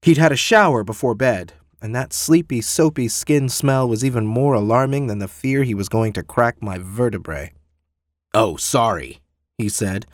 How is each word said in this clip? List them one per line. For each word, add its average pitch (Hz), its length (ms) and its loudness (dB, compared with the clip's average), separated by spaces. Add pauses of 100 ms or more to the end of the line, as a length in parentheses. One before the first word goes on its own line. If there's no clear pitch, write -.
He'd 165 140 6
had 156 140 6
a 139 40 0
shower 160 480 4
before 113 300 -2
bed, 104 400 0 (260)
and 107 140 -10
that 123 180 -6
sleepy, 160 500 0
soapy 151 460 0
skin 139 420 0
smell 131 380 0
was 113 160 -2
even 123 220 0
more 127 300 2
alarming 131 500 0
than 104 140 -4
the 98 80 -6
fear 135 340 -2
he 123 140 0
was 98 140 -4
going 110 240 0
to 85 100 -6
crack 120 360 -2
my 98 200 -8
vertebrae. 92 760 -6 (800)
Oh, 104 240 2
sorry, 104 640 -2 (380)
he 107 100 -2
said 101 440 -6